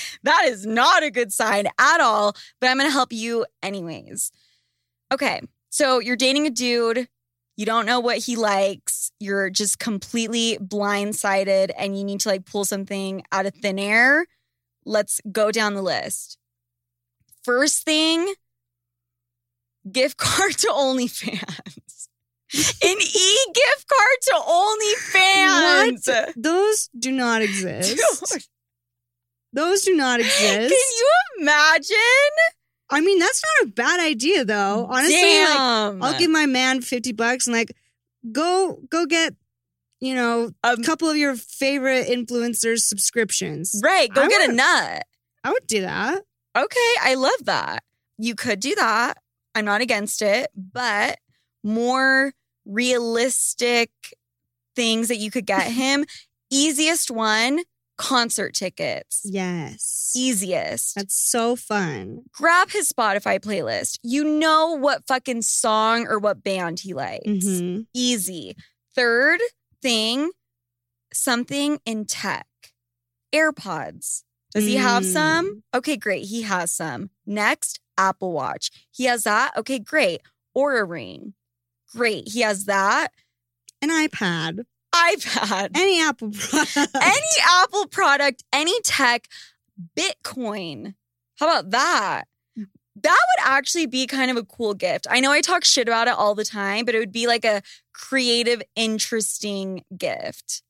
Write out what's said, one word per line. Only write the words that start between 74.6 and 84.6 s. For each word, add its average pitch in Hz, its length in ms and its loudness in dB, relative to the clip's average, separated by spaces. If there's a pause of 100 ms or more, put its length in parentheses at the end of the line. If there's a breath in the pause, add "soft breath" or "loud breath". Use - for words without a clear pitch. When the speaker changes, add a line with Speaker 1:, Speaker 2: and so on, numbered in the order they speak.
Speaker 1:
he 247 100 0
have 254 260 4
Speaker 2:
Mm. 185 100 -2
Speaker 1:
some? 311 500 0 (120)
Okay, 262 220 -2
great. 202 300 -4
He 220 160 -8
has 185 280 -4
some. 160 400 -8 (160)
Next, 208 540 -2 (180)
Apple 190 340 0
Watch. 131 380 -6 (220 soft breath)
He 254 120 -6
has 240 200 0
that. 226 320 0
Okay, 254 240 -4
great. 214 400 0 (360 soft breath)
Oura 254 320 0
Ring. 139 460 -14 (580)
Great. 226 360 -2
He 214 120 -4
has 208 260 -2
that. 202 420 2 (760)
Speaker 2:
An 294 80 0
iPad. 196 720 -2 (300)